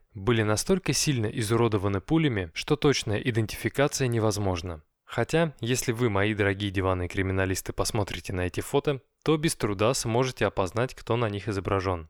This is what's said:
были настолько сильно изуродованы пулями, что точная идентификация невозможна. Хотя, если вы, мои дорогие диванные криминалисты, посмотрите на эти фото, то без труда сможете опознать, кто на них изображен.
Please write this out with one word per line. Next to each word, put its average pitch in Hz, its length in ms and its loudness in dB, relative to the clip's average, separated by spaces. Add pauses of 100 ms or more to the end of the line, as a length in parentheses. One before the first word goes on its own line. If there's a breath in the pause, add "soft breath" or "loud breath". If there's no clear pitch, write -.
(140)
были 110 300 2
настолько 120 500 0
сильно 127 320 0
изуродованы 104 720 0
пулями, 123 540 0
что - 240 -2
точная 113 420 2
идентификация 120 880 0
невозможна. 98 760 0 (200)
Хотя, 160 560 0
если 120 320 0
вы, 117 180 0
мои 101 240 2
дорогие 101 380 0
диванные 92 380 0
криминалисты, 95 640 -2
посмотрите 98 580 -2
на 90 160 -2
эти 92 140 -4
фото, 143 400 -2 (240)
то 156 100 4
без 156 220 -2
труда 104 360 2
сможете 120 520 0
опознать, 98 500 -2
кто - 220 -2
на 120 100 0
них 101 220 -4
изображен. 95 600 0